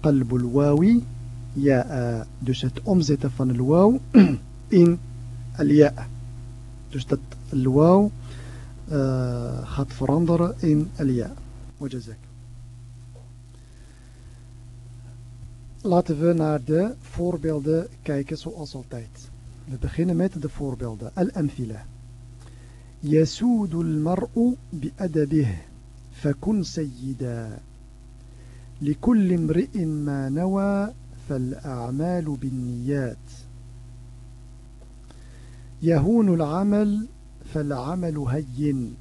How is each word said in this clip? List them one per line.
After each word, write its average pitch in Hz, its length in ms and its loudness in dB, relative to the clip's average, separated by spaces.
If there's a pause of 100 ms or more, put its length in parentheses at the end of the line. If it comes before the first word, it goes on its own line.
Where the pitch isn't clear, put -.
Qalbu 127 380 4
al-wawi 147 640 4 (500)
ya'a. 127 760 2 (120)
Dus 123 220 -2
het 127 220 -4
omzetten 147 480 2
van 127 180 0
al-waw 160 480 6 (140)
<clears throat> 180 260 10 (300)
in 170 320 8 (580)
al-ya. 147 500 6 (840)
Dus 135 160 -6
dat 139 140 0 (340)
al-waw, 156 560 6 (800)
eh, 123 800 -2
gaat 135 260 -4
veranderen 165 680 2
in 156 380 2
al-ya. 127 340 -2 (460)
Wajazak. 123 400 -10 (3750)
Laten 175 380 4
we 170 140 4
naar 151 300 0
de 170 360 0
voorbeelden 160 880 -2 (140)
kijken, 143 360 -4
zoals 156 380 -12
altijd. 120 540 -14 (360)
We 131 120 -10
beginnen 170 380 0
met 175 260 0
de 147 80 -4
voorbeelden. 117 640 -8
Al-amthila. 139 720 -2 (1160)
يسود 160 720 2
المرء 170 840 0 (140)
بأدبه 151 880 0 (540)
فكن 175 520 -2
سيدا. 123 960 -8 (1200)
لكل 180 520 2
امرئ 170 520 0
ما 143 440 -4
نوى 196 640 -2 (360)
فالأعمال 139 1120 -4
بالنيات. 127 760 -4 (2750)
يهون 175 520 4
العمل 202 720 0 (460)
فالعمل 151 640 -4
هين. 135 840 -4